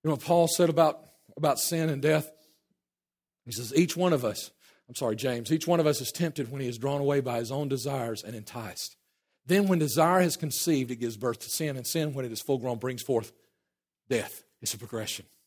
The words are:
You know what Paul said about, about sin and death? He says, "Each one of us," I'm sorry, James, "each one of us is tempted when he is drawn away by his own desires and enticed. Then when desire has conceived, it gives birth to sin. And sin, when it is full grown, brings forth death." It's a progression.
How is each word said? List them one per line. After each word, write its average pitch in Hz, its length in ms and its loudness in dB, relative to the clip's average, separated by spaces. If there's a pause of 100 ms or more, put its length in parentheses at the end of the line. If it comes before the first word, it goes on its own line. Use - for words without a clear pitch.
You 156 60 0
know 151 60 4
what 120 100 -6
Paul 170 240 6
said 175 200 4
about, 156 360 4 (320)
about 147 220 2
sin 165 300 0
and 139 120 -2
death? 151 300 2 (1120)
He 120 80 -12
says, 113 220 -8
"Each 165 220 4
one 180 160 4
of 127 120 2
us," - 260 -4 (380)
I'm 120 60 -20
sorry, 113 220 -2
James, 120 360 -2
"each 156 140 0
one 170 140 4
of 151 60 4
us 139 140 2
is 123 120 -6
tempted 156 380 -2
when 139 100 -8
he 127 80 -2
is 117 100 -6
drawn 139 220 -2
away 139 200 2
by 123 180 -2
his 117 120 -4
own 143 180 -4
desires 127 540 -4
and 113 120 -12
enticed. 107 600 -12 (500)
Then 196 200 4
when 185 120 4
desire 160 420 4
has 175 160 4
conceived, 139 540 0
it 120 60 -4
gives 113 200 -4
birth 117 240 -2
to - 100 -12
sin. 147 260 -4
And 120 100 -10
sin, 151 280 0
when 131 100 -4
it 117 80 -6
is 104 100 -8
full 135 160 0
grown, 120 200 -4
brings 123 240 -4
forth 113 300 0 (760)
death." - 360 -2 (160)
It's - 140 -6
a 104 40 -12
progression. 110 460 -8 (220)